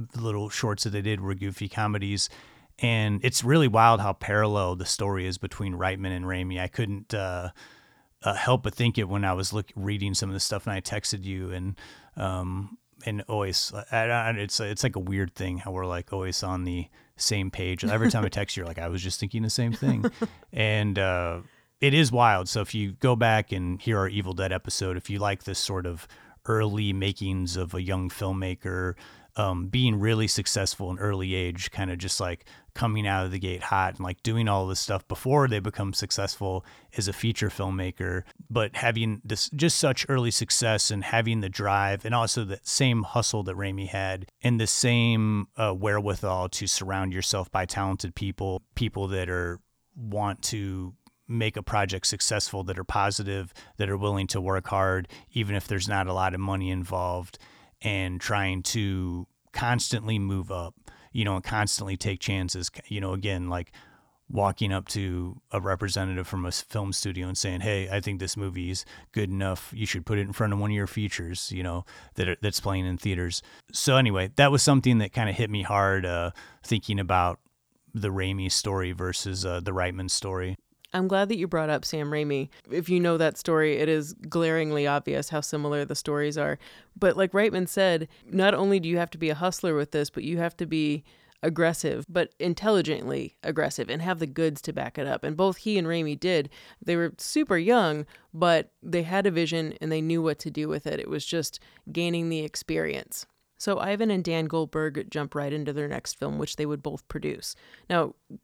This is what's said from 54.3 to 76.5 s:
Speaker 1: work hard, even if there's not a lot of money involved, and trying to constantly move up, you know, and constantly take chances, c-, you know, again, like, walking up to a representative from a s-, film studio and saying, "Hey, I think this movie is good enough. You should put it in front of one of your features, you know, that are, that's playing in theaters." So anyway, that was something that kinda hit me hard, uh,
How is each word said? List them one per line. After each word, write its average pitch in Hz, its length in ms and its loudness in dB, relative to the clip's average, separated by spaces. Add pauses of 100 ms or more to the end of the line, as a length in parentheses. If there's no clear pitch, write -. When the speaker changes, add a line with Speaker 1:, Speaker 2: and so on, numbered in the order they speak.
Speaker 1:
work 95 280 0
hard, 95 400 2 (240)
even 101 240 -2
if 95 100 -4
there's 98 220 -2
not 98 180 0
a 92 60 -2
lot 92 220 0
of 95 60 -2
money 95 300 0
involved, 90 680 -4 (420)
and 92 400 -2
trying 95 420 0
to 92 640 -2 (260)
constantly 113 640 0
move 98 340 -2
up, 85 220 -6 (380)
you 113 120 0
know, 101 120 2
and 95 80 -4
constantly 101 520 0
take 98 240 -4
chances, 92 540 -2
c-, - 200 -12
you 104 60 -4
know, 95 140 -4
again, 95 340 -2
like, 87 240 -6 (560)
walking 101 420 0
up 95 160 -2
to 92 540 -4 (100)
a 104 100 -4
representative 95 640 -2
from 90 180 -4
a 87 40 -4
s-, - 120 -4
film 101 320 -6
studio 92 340 -4
and 95 120 -4
saying, 90 240 -4
"Hey, 98 280 0
I 98 100 0
think 95 200 -4
this 92 160 -4
movie 92 320 -6
is 92 160 -6 (280)
good 101 180 0
enough. 95 440 -2
You 107 120 -4
should 87 180 -4
put 107 140 0
it 101 80 0
in 101 80 -6
front 107 180 0
of 101 60 0
one 104 140 0
of 104 40 0
your 101 100 0
features, - 640 -4
you 92 120 -6
know, 90 240 -4 (300)
that 90 120 0
are, 90 140 0
that's 104 180 0
playing 95 240 0
in 90 140 -2
theaters." 87 420 -2 (320)
So - 240 4
anyway, 101 400 4
that 143 160 10
was 135 100 6
something 131 360 8
that 104 160 0
kinda 110 180 2
hit 110 160 0
me 104 140 -2
hard, 98 420 4
uh, 87 280 0 (300)